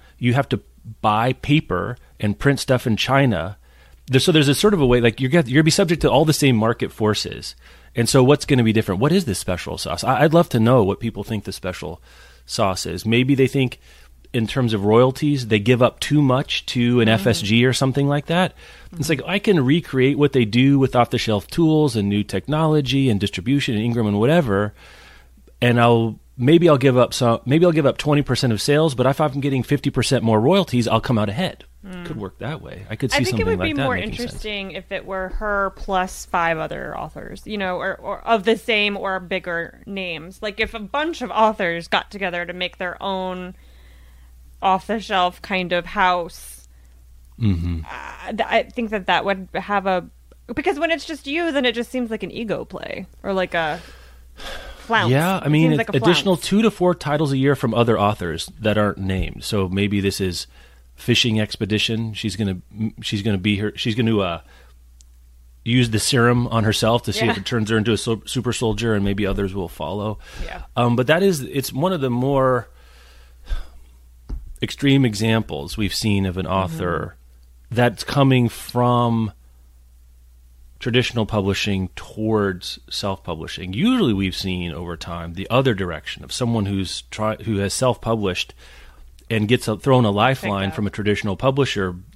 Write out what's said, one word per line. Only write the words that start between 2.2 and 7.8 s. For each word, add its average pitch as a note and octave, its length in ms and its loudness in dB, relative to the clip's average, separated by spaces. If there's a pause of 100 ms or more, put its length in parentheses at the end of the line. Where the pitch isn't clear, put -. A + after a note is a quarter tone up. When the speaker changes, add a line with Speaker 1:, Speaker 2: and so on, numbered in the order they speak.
Speaker 1:
print C#3 220 2
stuff - 260 0
in A2 120 2
China. G#2+ 600 0 (500)
There's, C3 160 4
so F#3 80 4
there's D3+ 160 6
a C#3 80 4
sort G#3 180 4
of E3+ 60 0
a C3+ 60 4
way, B2 140 4
like, A#2 200 2
you're C3 100 0
gonna, E3 160 4
you're C3+ 140 2
gonna D#3 40 4
be D#3+ 60 6
subject E3+ 320 2
to D3 80 4
all C#3 140 4
the D#3 80 4
same C3+ 240 4
market A2+ 340 0
forces. - 640 -2 (420)